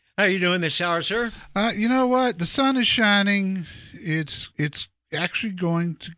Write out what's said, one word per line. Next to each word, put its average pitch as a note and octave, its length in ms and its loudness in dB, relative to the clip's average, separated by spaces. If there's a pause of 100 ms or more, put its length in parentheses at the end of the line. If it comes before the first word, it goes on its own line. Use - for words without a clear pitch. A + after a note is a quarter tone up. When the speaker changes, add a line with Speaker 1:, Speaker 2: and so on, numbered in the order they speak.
(180)
Speaker 1:
How G3+ 60 4
you F#3+ 140 2
doing F3+ 220 2
this E3 220 0
hour, E3+ 180 0
sir? A3 320 -2 (240)
Speaker 2:
Uh, G#3 180 2
you G#3+ 140 0
know B3+ 180 4
what? B3 320 2
The E3+ 80 -2
sun C4+ 300 2
is A#3+ 100 2
shining. G3+ 760 2 (300)
It's, D#3+ 640 -4
it's - 280 -4 (280)
actually F3+ 400 -4
going E3+ 420 -2
to - 220 -16